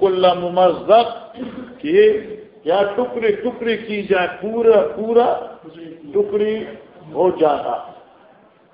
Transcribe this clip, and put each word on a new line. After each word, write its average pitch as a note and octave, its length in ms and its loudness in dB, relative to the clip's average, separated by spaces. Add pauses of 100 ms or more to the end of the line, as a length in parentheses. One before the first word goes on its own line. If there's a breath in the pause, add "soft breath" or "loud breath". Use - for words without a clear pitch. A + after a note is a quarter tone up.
کل F#3 260 2 (100)
ممزق، F3+ 1000 2 (440)
کہ D4 80 -6
یہ B3+ 240 6 (500)
کیا E3+ 180 0 (160)
ٹکڑے A#3 360 -2
ٹکڑے A#3 440 -4
کی G3+ 260 -8
جائے، F3+ 260 0 (120)
پورا A3+ 560 2
پورا A#3 440 2 (680)
ٹکڑی G#3 540 -2 (480)
ہو E3 180 2
جانا۔ D3 640 -2 (800)